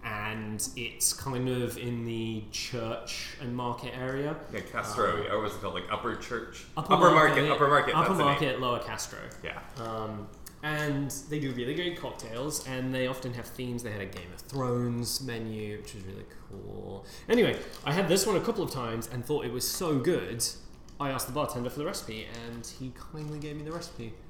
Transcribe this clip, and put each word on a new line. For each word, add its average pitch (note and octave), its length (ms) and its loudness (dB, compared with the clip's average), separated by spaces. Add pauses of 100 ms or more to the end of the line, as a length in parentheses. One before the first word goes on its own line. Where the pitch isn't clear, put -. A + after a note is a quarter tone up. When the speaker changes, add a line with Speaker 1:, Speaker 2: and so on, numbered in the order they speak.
Speaker 1:
And G#2+ 600 -4 (100)
it's - 360 0
kind B2+ 360 -2
of A#2+ 280 0
in A#2 280 -4
the A2+ 480 -4
Church - 880 -6
and B2 160 -4
Market A#2+ 400 -4
area. C3+ 400 -2 (160)
Speaker 2:
Yeah, G#2 80 -4
Castro. G2+ 560 0
Speaker 1:
Um, E2 120 0
Speaker 2:
I G2+ 60 0
always G#2 200 0
call F2+ 220 -4
it, F2+ 60 -4
like, A2 100 -4
Upper A2 220 -2
Church. - 500 -6 (120)
Speaker 1:
Upper D#3 180 2
Speaker 2:
Upper F3 160 12
Market, D#3 320 10
Speaker 1:
Market, D3 80 4
Speaker 2:
Upper C#3+ 180 6
Market, C#3 280 6
Speaker 1:
Upper - 20 8 (100)
Speaker 2:
that's - 20 4
the E3 140 6
name. - 20 8
Speaker 1:
Market, C#3 340 4
Lower B2 180 2
Castro. G#2+ 400 -6 (240)
Speaker 2:
Yeah. - 160 -6 (220)
Speaker 1:
Um, A2 480 -4 (340)
and D3 480 0 (180)
they D3+ 120 0
do C3+ 120 0
really B2 220 -2
great F3 260 -2
cocktails, B2 680 -4
and C3 260 -2
they B2+ 140 2
often B2+ 260 -4
have A#2 120 -8
themes. B2 360 -4
They A#2 80 -4
had G#2 100 -4
a G2 60 -4
Game F#2 260 -10
of E2+ 100 -12
Thrones A#2+ 800 0
menu, A2 560 -4
which - 160 -12
was G2 100 -10
really G2 200 -10 (260)
cool. G2 540 -10 (240)
Anyway, G#3+ 300 8 (260)
I C#3+ 80 2
had F3+ 160 4
this F#3+ 180 6
one G3+ 100 4
a D#3+ 40 6
couple G#3 220 2
of C#3+ 80 0
times A2+ 420 -2
and B2 120 -4
thought D3 200 0
it A#2 80 -2
was B2 160 -2
so D#3 300 2
good, A#2+ 460 2 (560)
I C#3+ 100 0
asked C3 160 -2
the B2 60 -8
bartender B2+ 360 0
for D3 120 -4
the D3 60 -2
recipe, A2 420 -6 (180)
and A#2 180 -8 (140)
he B2+ 140 -8 (200)
kindly D3+ 280 -8
gave D3 160 -6
me D3+ 80 -8
the D#3 80 -6
recipe. B2 420 -8 (160)